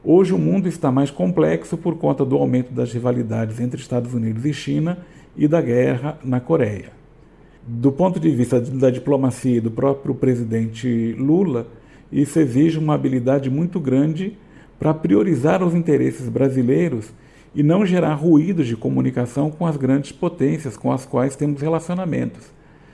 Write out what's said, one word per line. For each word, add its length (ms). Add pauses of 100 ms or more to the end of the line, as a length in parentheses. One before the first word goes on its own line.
Hoje 300
o 40
mundo 300
está 240
mais 200
complexo 640
por 180
conta 300
do 100
aumento 380
das 180
rivalidades 720
entre 180
Estados 340
Unidos 320
e 80
China 440 (400)
e 100
da 140
guerra 640
na 160
Coreia. 500 (760)
Do 280
ponto 260
de 100
vista 300
da 300
diplomacia 680
e 60
do 100
próprio 420
presidente 1040
Lula, 480 (460)
isso 260
exige 400
uma 160
habilidade 560
muito 300
grande 580 (400)
para 160
priorizar 720
os 100
interesses 540
brasileiros 840 (420)
e 60
não 240
gerar 280
ruídos 540
de 80
comunicação 760
com 140
as 120
grandes 340
potências 640
com 160
as 140
quais 300
temos 260
relacionamentos. 880 (420)